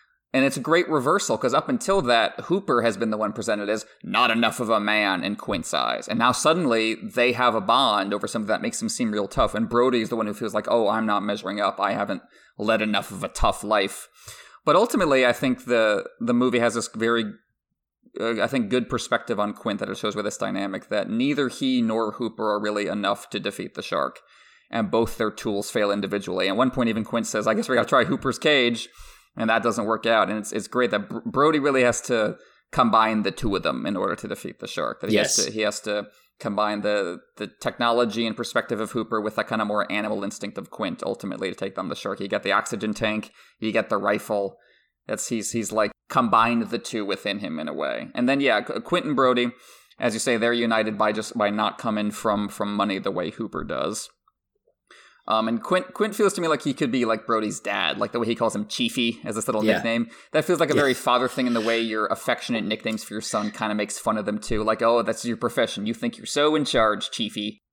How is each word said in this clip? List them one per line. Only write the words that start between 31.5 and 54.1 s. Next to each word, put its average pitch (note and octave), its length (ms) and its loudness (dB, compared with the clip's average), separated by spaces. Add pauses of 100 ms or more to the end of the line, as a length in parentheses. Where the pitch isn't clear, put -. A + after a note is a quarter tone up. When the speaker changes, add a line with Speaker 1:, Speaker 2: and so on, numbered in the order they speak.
Speaker 1:
really C3+ 240 4
has A#2+ 180 4
to A2+ 340 0 (360)
combine A2 500 4
the G2 100 0
two G2 240 -2
of E2+ 80 0
them B1+ 220 -2
in G2 100 -2
order F2+ 200 -2
to - 120 -10
defeat - 320 -10
the G#2+ 80 -10
shark. - 320 -6
That G#2+ 120 -4
he G#2+ 60 2
has - 200 2
Speaker 2:
Yes. G#2 80 2
Speaker 1:
to, - 60 -6
he A2 100 -4
has G#2 200 0
to G#2 260 -6 (320)
combine G#2 420 -2
the, G2+ 380 0 (180)
the G#2 100 -8 (140)
technology A#2 680 2
and G#2+ 80 -4
perspective A2+ 460 -2
of G#2+ 100 -4
Hooper A2+ 300 -2
with G#2+ 140 -6
that A2 120 -2
kind A2 140 -2
of G#2+ 60 -2
more G#2 220 -2
animal G#2 340 -4
instinct G2+ 340 -8
of - 140 -12
Quint, - 340 -6
ultimately, G2+ 440 -4
to E2+ 60 -6
take F#2+ 200 -6
down F#2+ 140 -4
the C#2+ 60 -4
shark. - 240 -6
You G2+ 80 -4
get G2+ 160 -2
the G2+ 80 0
oxygen G#2+ 420 0
tank, G#2+ 380 -4 (280)
you A2 120 -2
get G#2+ 180 0
the G#2+ 80 0
rifle. G2+ 600 -2 (500)
That's, - 220 -6
he's, A2+ 220 -4
he's, G#2+ 200 -4
like, G#2+ 200 0 (180)
combined A#2 600 4
the A2+ 100 -4
two A2 260 -6
within G2+ 340 -4
him D#2+ 200 -6
in D#2 100 -6
a D2 40 -8
way. C#2 420 -4
And B2 120 0
then, C#3 140 2
yeah, A#2 200 4
Qu-, A2 200 -6
Quint E3+ 240 -2
and D3+ 100 -2
Brody, B2 360 4 (480)
as A#2 140 0
you A2 60 -4
say, A#2+ 180 2
they're A#2 160 2
united A2 440 0
by G#2+ 160 2
just, G#2+ 240 -6
by G#2 120 2
not G#2 280 -2
coming G#2+ 340 -2
from, G#2 380 -2
from G#2 260 -4
money G2+ 240 0
the G2 120 -2
way F2+ 180 -2
Hooper - 340 -6
does. D#2 460 -4 (1160)